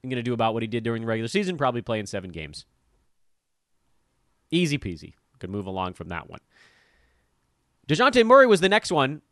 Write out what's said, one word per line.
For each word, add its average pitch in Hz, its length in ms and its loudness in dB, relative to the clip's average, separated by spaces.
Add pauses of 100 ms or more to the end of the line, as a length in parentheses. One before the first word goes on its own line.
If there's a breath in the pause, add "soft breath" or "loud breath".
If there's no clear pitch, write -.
I'm 131 40 -12
gonna 123 140 -4
do 123 100 -2
about 113 220 0
what 117 80 -4
he 120 60 -6
did 113 160 -6
during 113 180 -4
the 113 60 -8
regular 113 200 -4
season, 185 280 -4
probably 127 260 -2
play 110 160 -6
in 101 80 -8
seven 95 240 -10
games. 80 340 -14 (1900)
Easy 160 260 0
peasy. 87 360 -12 (260)
Could 92 100 -12
move 101 160 -8
along 92 280 -6
from 87 140 -16
that 85 220 -10
one. - 100 -18 (1500 soft breath)
DeJounte 233 380 4
Murray 262 200 10
was 202 140 6
the 190 80 4
next 214 220 0
one. 151 420 0